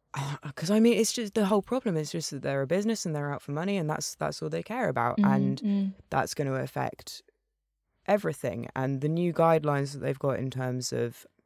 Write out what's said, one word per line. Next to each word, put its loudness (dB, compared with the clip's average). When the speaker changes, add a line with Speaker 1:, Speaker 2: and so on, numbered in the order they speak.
Speaker 1:
Uh, -4
'cause, -4
I 6
mean, 8
it's 2
just, -4
the 2
whole 4
problem -2
is -2
just -4
that -8
they're 0
a -4
business 0
and -2
they're -2
out -6
for -8
money, -2
and 0
that's, -4
that's -4
all -4
they -4
care -2
about. 0
Speaker 2:
Mm, 6
Speaker 1:
And 2
Speaker 2:
mm. 0
Speaker 1:
that's 0
gonna -2
affect -6
everything. 0
And 0
the 0
new 2
guidelines 4
that -10
they've -2
got 0
in -2
terms -4
of -4